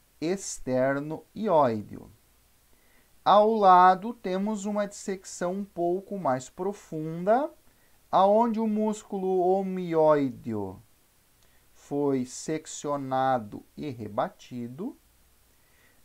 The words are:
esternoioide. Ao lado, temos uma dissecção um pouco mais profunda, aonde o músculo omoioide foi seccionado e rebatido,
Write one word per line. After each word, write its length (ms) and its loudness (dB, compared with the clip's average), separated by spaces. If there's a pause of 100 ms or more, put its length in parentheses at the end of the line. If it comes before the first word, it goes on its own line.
(200)
esternoioide. 1800 -2 (1300)
Ao 300 6
lado, 580 6
temos 540 -6
uma 200 -2
dissecção 680 -8
um 120 -6
pouco 540 -4
mais 320 -2
profunda, 1000 -2 (600)
aonde 500 4
o 60 0
músculo 720 -2
omoioide 1120 2 (1400)
foi 340 0
seccionado 1400 -4 (120)
e 140 -8
rebatido, 1080 -8 (1080)